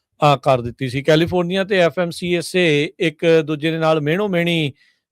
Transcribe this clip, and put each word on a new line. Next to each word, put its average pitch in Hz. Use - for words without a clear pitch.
ਅ, -
ਕਰ 131
ਦਿੱਤੀ 120
ਸੀ। 131
ਕੈਲੀਫੋਰਨੀਆ 170
ਤੇ 196
ਐਫ 170
ਐਮ 170
ਸੀ 175
ਐਸ 170
ਏ 160
ਇੱਕ 165
ਦੂਜੇ 151
ਦੇ 160
ਨਾਲ 160
ਮਿਹਣੋ 175
ਮਿਹਣੀ, 170